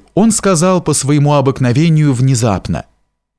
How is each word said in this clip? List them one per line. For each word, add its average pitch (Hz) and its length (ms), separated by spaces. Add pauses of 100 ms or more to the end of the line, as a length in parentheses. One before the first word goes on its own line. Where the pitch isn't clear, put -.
(140)
он 220 160
сказал 185 500
по - 120
своему 143 420
обыкновению 143 800
внезапно: 113 720 (540)